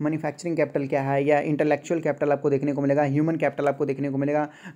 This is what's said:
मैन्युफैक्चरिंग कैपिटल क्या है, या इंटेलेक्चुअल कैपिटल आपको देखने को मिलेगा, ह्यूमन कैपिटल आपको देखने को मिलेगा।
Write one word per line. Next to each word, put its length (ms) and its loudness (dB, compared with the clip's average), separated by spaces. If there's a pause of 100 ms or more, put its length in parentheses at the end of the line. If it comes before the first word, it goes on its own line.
मैन्युफैक्चरिंग 560 -4
कैपिटल 300 0
क्या 160 0
है, 220 0
या 180 4
इंटेलेक्चुअल 580 0
कैपिटल 320 0
आपको 180 0
देखने 220 0
को 80 -4
मिलेगा, 240 2
ह्यूमन 320 2
कैपिटल 320 0
आपको 180 -2
देखने 240 -4
को 80 -4
मिलेगा। 300 0 (280)